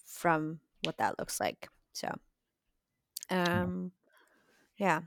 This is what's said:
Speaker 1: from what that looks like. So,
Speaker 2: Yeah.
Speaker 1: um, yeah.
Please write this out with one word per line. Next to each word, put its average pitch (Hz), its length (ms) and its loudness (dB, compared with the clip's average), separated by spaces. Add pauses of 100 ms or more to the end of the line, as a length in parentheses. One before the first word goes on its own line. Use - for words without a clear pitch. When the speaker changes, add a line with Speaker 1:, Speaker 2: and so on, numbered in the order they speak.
Speaker 1:
from 160 540 0 (240)
what 160 140 -4
that - 200 0
looks - 220 -4
like. - 280 -2 (240)
So, - 220 -6 (1160)
Speaker 2:
Yeah. 175 320 2
Speaker 1:
um, 180 300 -4 (840)
yeah. 170 300 4